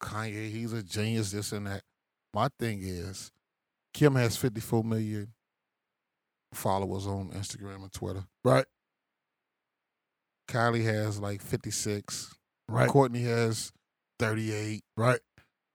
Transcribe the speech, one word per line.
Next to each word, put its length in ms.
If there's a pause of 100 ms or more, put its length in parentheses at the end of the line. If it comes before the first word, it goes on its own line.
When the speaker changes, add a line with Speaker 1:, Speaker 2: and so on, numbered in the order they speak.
Speaker 1:
Kanye, 500
he's 220
a 100
genius, 480
this 220
and 140
that." 160 (500)
My 160 (100)
thing 240
is, 480 (640)
Kim 220
has 200
fifty-four 480
million 500 (1200)
followers 540
on 220
Instagram 540
and 100
Twitter. 320 (180)
Speaker 2:
Right. 220 (1800)
Speaker 1:
Kylie 340
has, 360
like, 220
fifty-six. 960 (340)
Speaker 2:
Right. 200
Speaker 1:
Courtney 340
has 480 (480)
thirty-eight. 640 (120)
Speaker 2:
Right. 240 (560)